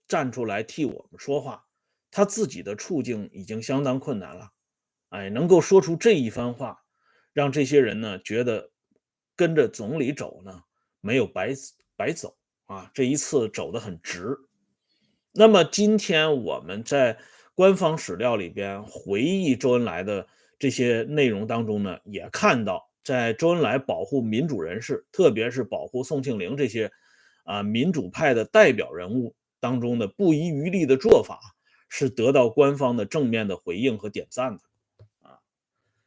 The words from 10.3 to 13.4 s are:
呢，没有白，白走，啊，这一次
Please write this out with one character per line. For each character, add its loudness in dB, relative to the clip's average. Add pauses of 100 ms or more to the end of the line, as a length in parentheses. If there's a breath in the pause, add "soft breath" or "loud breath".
呢， -20 (360)
没 -2
有 2
白， -6 (420)
白 -4
走， -12 (300)
啊， -16
这 -2
一 2
次 -2